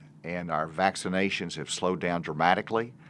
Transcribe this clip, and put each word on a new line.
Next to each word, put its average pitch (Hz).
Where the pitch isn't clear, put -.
and 87
our 78
vaccinations 92
have 78
slowed 92
down 87
dramatically. 98